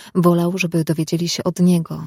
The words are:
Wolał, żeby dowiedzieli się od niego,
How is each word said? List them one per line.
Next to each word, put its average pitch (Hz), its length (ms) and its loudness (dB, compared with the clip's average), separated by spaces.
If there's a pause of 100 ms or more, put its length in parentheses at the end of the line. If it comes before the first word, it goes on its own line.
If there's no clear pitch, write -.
(160)
Wolał, 175 420 2
żeby 170 260 -2
dowiedzieli 165 460 -2
się - 140 -6
od 180 160 -4
niego, 165 480 2